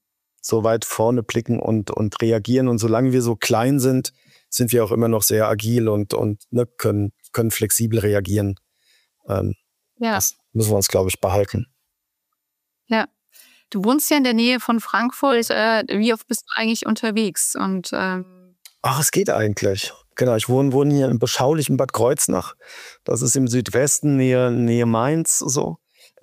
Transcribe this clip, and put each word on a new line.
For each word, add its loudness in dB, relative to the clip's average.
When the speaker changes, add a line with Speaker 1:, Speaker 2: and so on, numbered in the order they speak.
Speaker 1:
so 0
weit 0
vorne 0
blicken -2
und, -2
und -4
reagieren. 2
Und 0
solange 0
wir 2
so 0
klein 0
sind, 0
sind -2
wir 4
auch -4
immer 2
noch 0
sehr 2
agil 0
und, 0
und, -4
ne, 2
können, -2
können 0
flexibel 0
reagieren. 0
Ähm, -2
Speaker 2:
Ja. -2
Speaker 1:
das -2
müssen 0
wir 4
uns, 0
glaub 2
ich, -4
behalten. 0
Speaker 2:
Ja. 0
Du -4
wohnst 2
ja 4
in 4
der 2
Nähe 2
von 0
Frankfurt. 0
Äh, 0
wie 2
oft -4
bist -4
du -6
eigentlich -2
unterwegs? -2
Und, -4
ähm -6
Speaker 1:
Ach, -2
es 0
geht 0
eigentlich. -2
Genau, 2
ich -2
wohne, 2
wohne 2
hier 2
im 0
beschaulichen 0
Bad -2
Kreuznach. 0
Das -2
ist 0
im 2
Südwesten, 0
Nähe, 2
Nähe 2
Mainz, 0
so. -4